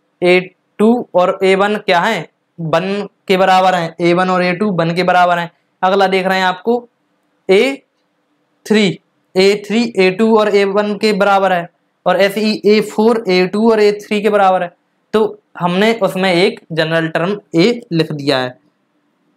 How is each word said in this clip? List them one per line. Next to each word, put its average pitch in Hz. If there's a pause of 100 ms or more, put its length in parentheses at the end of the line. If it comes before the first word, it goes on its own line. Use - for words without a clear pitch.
(220)
ए 180 (240)
टू 226
और 180
ए 190
वन 202
क्या 185
है, 185 (320)
वन 185 (200)
के 190
बराबर 185
है, 165
ए 175
वन 185
और 180
ए 180
टू 175
वन 170
के 180
बराबर 175
है। 170 (320)
अगला 190
देख 185
रहे 190
हैं 185
आपको 233 (640)
ए 247 (840)
थ्री, 208 (360)
ए 196
थ्री 233
ए 185
टू 220
और 208
ए 202
वन 208
के 214
बराबर 196
है, 170 (360)
और 180
ऐसे 196
ही 214
ए 208
फ़ोर 226
ए 185
टू 208
और 220
ए 208
थ्री 208
के 214
बराबर 190
है। 170 (360)
तो 214 (200)
हमने 185
उसमें 190
एक 175 (120)
general 160
term 180 (140)
A 233 (120)
लिख 160
दिया 139
है, 127 (800)